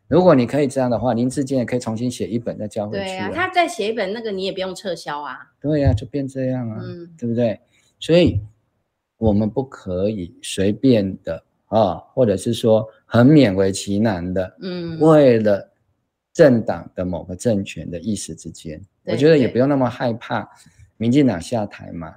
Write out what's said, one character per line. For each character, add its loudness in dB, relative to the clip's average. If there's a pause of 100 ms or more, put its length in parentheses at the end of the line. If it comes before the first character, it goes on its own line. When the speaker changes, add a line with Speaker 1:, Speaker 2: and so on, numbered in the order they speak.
Speaker 1:
如 4
果 8
你 4
可 0
以 2
这 -4
样 0
的 0
话， 0
林 0
志 -4
坚 -2
也 0
可 -4
以 0
重 -6
新 -4
写 -6
一 -4
本 -6
再 -8
交 -6
回 -6
去 -6
啊。 -6
Speaker 2:
对 -8
啊， -6
他 -4
再 2
写 -4
一 -4
本， -4
那 -8
个 -6
你 -6
也 -4
不 -8
用 -6
撤 -8
销 -10
啊。 -12 (220)
Speaker 1:
对 0
啊， 4
就 -4
变 -6
这 -6
样 -4
啊， -10
Speaker 2:
嗯。 -14
Speaker 1:
对 -6
不 -2
对？ 0 (400)
所 2
以 4 (760)
我 2
们 0
不 -4
可 -4
以 -8
随 -2
便 2
的 -10 (220)
啊， 2 (180)
或 2
者 2
是 -4
说 2 (180)
很 6
勉 6
为 2
其 -4
难 -2
的， -4
Speaker 2:
嗯。 -8
Speaker 1:
为 6
了 0 (640)
政 6
党 -8
的 -6
某 -6
个 -12
政 -2
权 -12
的 -10
一 -6
时 -12
之 -16
间， -16 (240)
Speaker 2:
对， -8
Speaker 1:
我 -4
觉 4
得 8
也 4
不 -2
用 4
那 2
么 0
害 -4
怕 -8 (500)
民 0
进 4
党 0
下 -4
台 -14
嘛。 -12